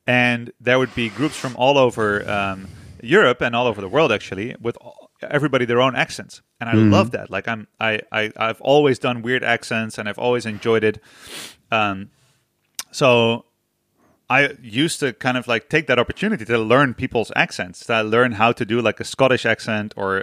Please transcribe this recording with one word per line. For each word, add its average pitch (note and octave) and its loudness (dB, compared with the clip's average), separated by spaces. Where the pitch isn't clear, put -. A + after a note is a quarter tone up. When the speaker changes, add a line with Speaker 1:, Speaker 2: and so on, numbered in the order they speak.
Speaker 1:
and B2 0
there B2 2
would C3 -2
be A#2 -2
groups A2+ -4
from B2+ -8
all C#3 4
over, G#2+ 2
um, G2 -4
Europe C3 4
and A#2+ -2
all B2 2
over G#2 -2
the G2 -8
world C#3 2
actually, G2+ -4
with A#2 -6
all, - -20
everybody C3+ 0
their A#2+ 2
own C3 2
accents. - -6
And A#2 -8
I A2+ 2
Speaker 2:
Mm-hmm. A2 6
Speaker 1:
love G#3 4
that. G2 -8
Like, F#2+ -6
I'm, A2 -8
I, A2 0
I, A2 -2
I've A2+ -4
always C#3+ 4
done B2 -4
weird B2 -2
accents, A2+ -4
and G#2+ -8
I've G2+ -8
always A#2+ -2
enjoyed A2 0
it. G#2+ 0
Um, G#2 -2
so A#2 2
I C3+ 4
used C3 -2
to C3 -2
kind B2+ -4
of, B2 -6
like, A2+ -2
take D#3 0
that B2 4
opportunity D3+ -2
to A#2 0
learn A#2+ 2
people's B2 -4
accents, F#2 -6
to A2+ 0
learn A#2 2
how A2 2
to A#2+ -6
do, A2+ -2
like, A2 0
a - -10
Scottish B2+ 0
accent G#2+ -2
or, F#2+ -2